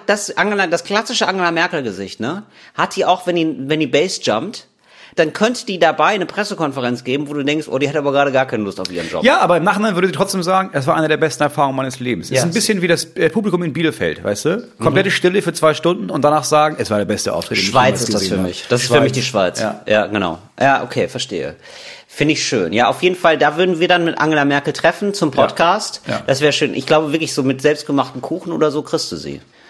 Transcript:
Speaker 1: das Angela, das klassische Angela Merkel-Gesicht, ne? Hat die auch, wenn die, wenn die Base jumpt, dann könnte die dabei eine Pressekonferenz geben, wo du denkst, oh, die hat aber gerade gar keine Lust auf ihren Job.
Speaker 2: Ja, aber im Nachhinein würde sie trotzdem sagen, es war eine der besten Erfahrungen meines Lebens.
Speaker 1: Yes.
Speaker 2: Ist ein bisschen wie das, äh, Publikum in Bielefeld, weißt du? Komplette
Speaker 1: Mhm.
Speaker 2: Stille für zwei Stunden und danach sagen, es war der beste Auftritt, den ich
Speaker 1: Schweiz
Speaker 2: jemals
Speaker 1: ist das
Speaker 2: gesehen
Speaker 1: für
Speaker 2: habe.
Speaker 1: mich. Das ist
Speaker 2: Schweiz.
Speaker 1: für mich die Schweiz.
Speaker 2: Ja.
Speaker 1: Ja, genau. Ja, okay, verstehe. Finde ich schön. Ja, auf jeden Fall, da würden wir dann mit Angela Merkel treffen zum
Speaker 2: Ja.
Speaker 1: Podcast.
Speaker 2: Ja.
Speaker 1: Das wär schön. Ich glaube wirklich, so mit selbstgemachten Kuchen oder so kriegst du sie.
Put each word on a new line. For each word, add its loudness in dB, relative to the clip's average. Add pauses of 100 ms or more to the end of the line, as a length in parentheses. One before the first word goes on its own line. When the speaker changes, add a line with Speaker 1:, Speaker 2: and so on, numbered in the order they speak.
Speaker 1:
das -2
Angela, 0
das -2
klassische -2
Angela 0
Merkel-Gesicht, -4
ne? -6 (300)
Hat -2
die 0
auch, 2
wenn 0
die, 0 (120)
wenn 0
die 0
Base 0
jumpt, -4 (480)
dann 2
könnte -2
die -2
dabei 4
eine -2
Pressekonferenz -4
geben, -2
wo -8
du -4
denkst, -2
oh, -2
die 0
hat -2
aber 0
gerade 4
gar 2
keine -4
Lust -6
auf -6
ihren -6
Job. -2
Speaker 2:
Ja, 4
aber 4
im 0
Nachhinein 2
würde 2
sie -2
trotzdem -2
sagen, 0
es -2
war 2
eine 2
der 2
besten 0
Erfahrungen 0
meines -4
Lebens. -4
Speaker 1:
Yes. 2
Speaker 2:
Ist 2
ein 0
bisschen 0
wie 0
das, 2 (120)
äh, 2
Publikum 0
in -4
Bielefeld, -2
weißt -2
du? -2 (100)
Komplette 2
Speaker 1:
Mhm. 0
Speaker 2:
Stille 2
für -4
zwei 4
Stunden -2
und -2
danach 2
sagen, 2
es -2
war 2
der 2
beste -2
Auftritt, -4
den -2
ich -2
Speaker 1:
Schweiz 6
Speaker 2:
jemals 2
Speaker 1:
ist -2
das 2
Speaker 2:
gesehen -2
Speaker 1:
für 0
Speaker 2:
habe. 0
Speaker 1:
mich. -8
Das 2
ist -2
Speaker 2:
Schweiz. 4
Speaker 1:
für 4
mich 2
die -2
Schweiz. 0
Speaker 2:
Ja. -4
Speaker 1:
Ja, 4
genau. -2 (220)
Ja, 4
okay, -2
verstehe. -6 (520)
Finde 0
ich -2
schön. 0
Ja, 4
auf -2
jeden 2
Fall, 4
da 2
würden 2
wir 2
dann 4
mit 0
Angela 2
Merkel 0
treffen 0
zum 0
Speaker 2:
Ja. -4 (100)
Speaker 1:
Podcast. 0
Speaker 2:
Ja. -4
Speaker 1:
Das 2
wär 4
schön. 0
Ich -4
glaube 2
wirklich, -2
so -2
mit 0
selbstgemachten 0
Kuchen -6
oder 0
so -4
kriegst -4
du -8
sie. -10 (300)